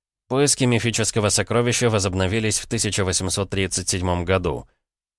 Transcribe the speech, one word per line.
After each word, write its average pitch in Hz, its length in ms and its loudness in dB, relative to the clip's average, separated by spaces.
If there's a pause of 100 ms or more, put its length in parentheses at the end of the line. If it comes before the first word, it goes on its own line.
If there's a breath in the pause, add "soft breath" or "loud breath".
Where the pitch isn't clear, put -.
(280)
Поиски 139 360 2
мифического 113 640 0
сокровища 120 580 0
возобновились 101 680 0
в - 80 -8
тысяча 110 380 -2
восемьсот 92 440 -2
тридцать 95 400 -2
седьмом 90 380 0
году. 85 420 0 (500)